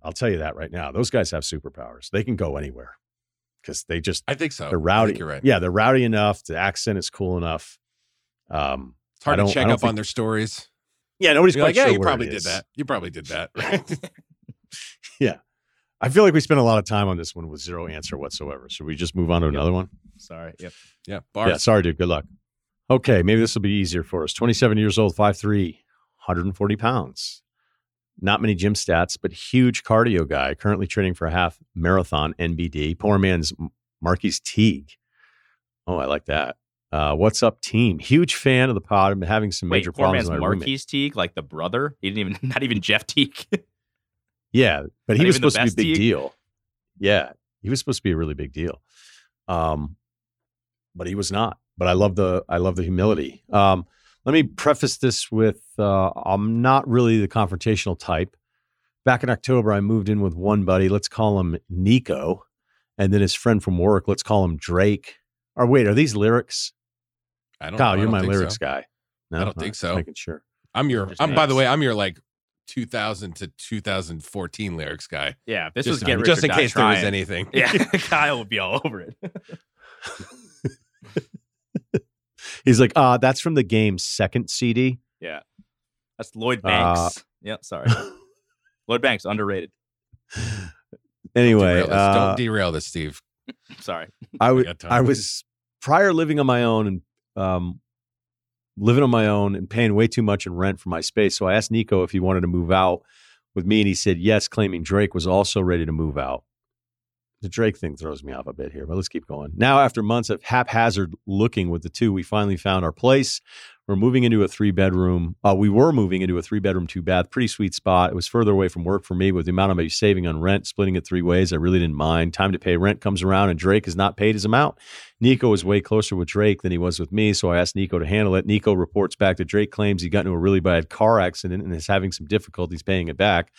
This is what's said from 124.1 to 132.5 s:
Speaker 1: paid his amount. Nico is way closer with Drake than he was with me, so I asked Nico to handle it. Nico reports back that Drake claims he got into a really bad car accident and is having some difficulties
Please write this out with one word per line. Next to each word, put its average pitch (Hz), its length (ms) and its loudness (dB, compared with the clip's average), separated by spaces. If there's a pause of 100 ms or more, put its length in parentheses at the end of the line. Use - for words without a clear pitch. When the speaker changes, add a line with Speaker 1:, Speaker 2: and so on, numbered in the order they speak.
Speaker 1:
paid 107 180 2
his 101 100 -6
amount. 123 320 2 (420)
Nico 123 320 4
is 90 140 2
way 101 160 2
closer 107 340 -2
with 90 120 -2
Drake 104 340 0
than 92 100 -2
he 87 60 -2
was 87 220 -2
with 85 120 -6
me, 107 220 2
so 92 160 0
I 87 80 2
asked 87 180 0
Nico 95 220 -2
to 82 80 -2
handle 98 300 2
it. 95 100 0
Nico 104 280 2
reports 92 420 -2
back 95 220 2
that 92 80 -4
Drake 101 260 -2
claims 101 320 -2
he 87 60 -6
got 101 180 0
into 95 40 -2
a 87 60 -2
really 95 220 2
bad 85 300 0
car 110 300 4
accident 90 440 -4
and 90 100 -6
is 80 140 -10
having 95 240 0
some - 160 -14
difficulties 90 560 -4